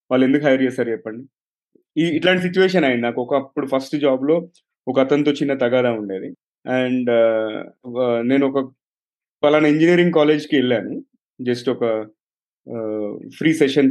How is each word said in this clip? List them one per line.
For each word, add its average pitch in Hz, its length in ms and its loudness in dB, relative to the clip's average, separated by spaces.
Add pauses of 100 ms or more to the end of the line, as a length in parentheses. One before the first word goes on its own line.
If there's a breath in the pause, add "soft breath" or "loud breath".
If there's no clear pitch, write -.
(100)
వాళ్ళు 131 160 2
ఎందుకు 143 180 2
హైర్ 135 180 4
చేస్తారు 123 280 -2
చెప్పండి? 113 340 -10 (720)
ఈ, 160 100 0
ఇట్లాంటి 175 360 0
సిచ్యువేషన్ 180 420 2
అయింది 123 180 0
నాకు. 120 180 -2
ఒకప్పుడు 135 460 -4
ఫస్ట్ 135 300 -4
జాబ్ 135 280 0
లో 165 240 0 (400)
ఒక 131 120 0
అతనితో 143 320 2
చిన్న 139 220 -2
తగాదా 123 380 0
ఉండేది. 98 360 -8 (400)
And, 127 420 -2
ఆ, 110 540 0 (220)
వ-, 120 360 -2
నేను 135 280 2
ఒక 135 220 -4 (720)
పలానా 151 240 4
ఇంజనీరింగ్ 170 440 4
కాలేజ్ 151 360 2
కి 151 80 0
వెళ్ళాను, 123 480 -2 (380)
just 123 280 -4
ఒక, 120 140 -4 (920)
ఆ, 107 420 -8 (200)
ఫ్రీ 160 160 2
సెషన్ 139 360 2